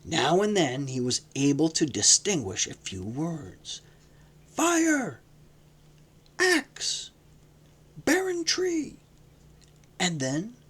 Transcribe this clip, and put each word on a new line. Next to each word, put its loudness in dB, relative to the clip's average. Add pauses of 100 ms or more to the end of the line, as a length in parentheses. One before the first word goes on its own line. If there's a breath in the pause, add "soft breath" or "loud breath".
Now 2
and 2
then 0
he -6
was 0 (140)
able 4
to 0
distinguish 2
a -12
few -12
words. -8 (720 soft breath)
Fire! 2 (1160)
Axe! 0 (920)
Barren 0
tree! -2 (1000)
And -2
then -2 (140)